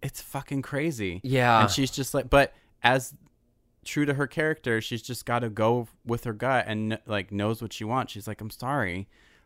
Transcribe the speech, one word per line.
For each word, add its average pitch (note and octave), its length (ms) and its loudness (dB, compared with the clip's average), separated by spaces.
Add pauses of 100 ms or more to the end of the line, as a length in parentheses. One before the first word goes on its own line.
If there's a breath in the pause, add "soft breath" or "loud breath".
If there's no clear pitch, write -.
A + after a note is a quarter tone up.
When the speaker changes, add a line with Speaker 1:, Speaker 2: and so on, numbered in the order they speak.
Speaker 1:
it's - 180 -8
fucking C#3 420 -6
crazy. A2+ 600 -4
Speaker 2:
Yeah. B2 400 6
Speaker 1:
And G2+ 80 6
she's C3+ 200 0
just - 240 -6
like, C3+ 160 0
but C#3 240 6 (280 soft breath)
as B2+ 320 4 (680)
true D3 220 0
to C#3+ 80 0
her C#3 120 0
character, D#3 540 -2
she's A2+ 220 -8
just - 240 -10
gotta A#2+ 240 0
go A2+ 360 2 (180)
with A#2 200 -4
her A#2+ 80 -4
gut B2 360 0
and, A2 380 -2
like, G2+ 260 -4
knows G#2 280 0
what A2 120 -8
she - 120 -8
wants. A#2 280 -2
She's G2+ 140 -12
like, G#2 140 -8
"I'm G#2+ 100 -10
sorry. G#2 580 -4 (380 soft breath)